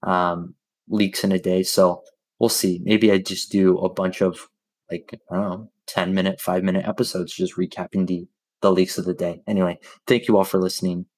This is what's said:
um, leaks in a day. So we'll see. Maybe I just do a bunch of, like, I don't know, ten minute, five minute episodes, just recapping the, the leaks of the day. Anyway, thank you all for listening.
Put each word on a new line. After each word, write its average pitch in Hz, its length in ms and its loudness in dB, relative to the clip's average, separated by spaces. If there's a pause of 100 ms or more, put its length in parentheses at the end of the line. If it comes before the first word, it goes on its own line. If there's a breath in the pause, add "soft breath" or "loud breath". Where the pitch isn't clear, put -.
um, 87 540 -2 (340)
leaks 101 340 0
in 98 80 2
a 92 60 2
day. 92 240 2
So 92 400 2 (380)
we'll 117 100 4
see. 92 340 0
Maybe 107 280 4
I 98 80 6
just 95 320 -8
do 95 260 4
a 92 160 -2
bunch 92 300 -2
of, 92 260 -2 (400)
like, - 300 -12 (100)
I 87 60 -6
don't 98 80 -2
know, 101 280 -8 (140)
ten 92 300 -4
minute, 95 260 -2
five 92 220 -2
minute 95 240 -2
episodes, 165 460 -4
just - 240 -6
recapping 95 500 -4
the, 90 200 -6 (340)
the 98 100 4
leaks 92 260 2
of 87 80 -6
the 90 80 -2
day. 85 320 -6
Anyway, 92 320 0 (300 loud breath)
thank 120 200 2
you 110 100 4
all 98 60 6
for 95 160 0
listening. 90 460 -2 (120)